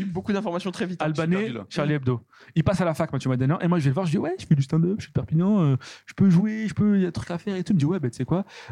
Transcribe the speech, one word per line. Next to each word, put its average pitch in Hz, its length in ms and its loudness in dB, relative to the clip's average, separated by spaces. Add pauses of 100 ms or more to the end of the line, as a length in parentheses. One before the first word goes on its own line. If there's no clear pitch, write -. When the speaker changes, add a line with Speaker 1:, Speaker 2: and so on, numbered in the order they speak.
Speaker 1:
eu 190 60 -4
beaucoup 190 280 -6
d'informations 185 380 -4
très 180 140 -4
vite, 180 160 -8
hein. - 40 0
Speaker 2:
Albanais, 160 300 0
Speaker 3:
J'ai 196 80 0
perdu, 226 160 -6
là. - 100 -12
Speaker 2:
Charlie 151 240 -2
Hebdo. 127 280 -2 (340)
Il 160 80 4
passe 196 180 2
à 185 40 2
la 160 80 2
fac, 160 180 -2
Mathieu 131 180 -2
Madénian. 131 300 2
Et 180 80 0
moi, 175 100 4
je 160 60 0
vais 139 60 4
le 135 40 2
voir, 185 120 -2
je 156 60 -2
dis, « 175 60 2
Ouais, 302 220 -2
je - 60 -14
fais 160 100 4
du 139 80 2
stand-up, 165 340 0
je - 60 -10
suis - 60 -18
de - 40 -20
Perpignan, 185 480 2
euh, 139 140 4 (320)
je - 60 -20
peux 196 160 4
jouer, 214 380 2
je 180 60 -6
peux, 208 220 2
il 196 60 4
y - 20 2
a 175 60 2
des - 20 -4
trucs - 180 -10
à 175 80 -4
faire 196 200 -6
et 180 60 -6
tout. » 214 100 0
Il - 20 4
me 165 40 4
dit, « 135 60 2
Ouais, 180 140 0
bah, 127 100 -2
tu - 60 -8
sais 131 100 -4
quoi, 180 200 -2 (260)